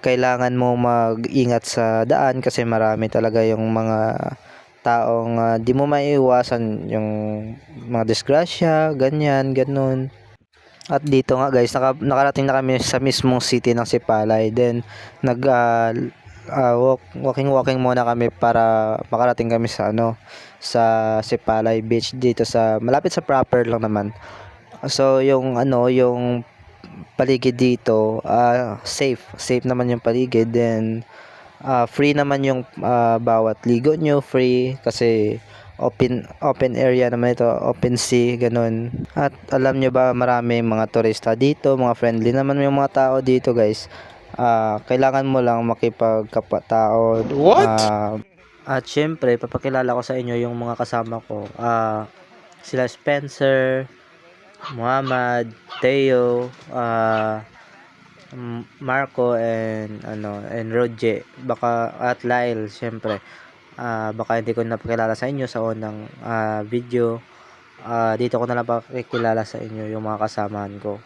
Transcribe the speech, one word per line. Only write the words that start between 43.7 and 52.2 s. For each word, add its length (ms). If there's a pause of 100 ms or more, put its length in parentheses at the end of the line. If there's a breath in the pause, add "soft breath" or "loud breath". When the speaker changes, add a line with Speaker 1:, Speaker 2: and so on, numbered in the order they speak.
Speaker 1:
Ah, 560
kailangan 340
mo 140
lang 260
makipagkapatao. 1700
Speaker 2:
What? 360 (200)
Speaker 1:
Ah, 300 (460)
at 200
syempre, 540
papakilala 560
ko 80
sa 160
inyo 160 (100)
yung 140
mga 180
kasama 480
ko. 300
Ah, 560 (540)